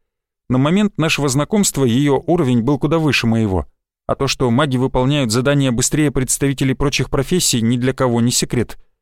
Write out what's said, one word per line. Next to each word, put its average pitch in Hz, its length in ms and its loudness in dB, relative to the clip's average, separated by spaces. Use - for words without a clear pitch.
На 127 80 0
момент 180 400 0
нашего 151 320 -2
знакомства 147 560 0
ее 131 420 2
уровень 131 340 2
был 139 180 0
куда 165 200 0
выше 147 280 0
моего — 110 380 0
а 127 100 -2
то, 139 120 -2
что 127 240 -2
маги 131 260 2
выполняют 131 540 0
задания 135 400 2
быстрее 139 400 0
представителей 135 640 -2
прочих 135 360 -2
профессий, 139 520 0
ни 117 160 2
для 127 160 0
кого 123 280 0
не 120 100 2
секрет. - 460 -2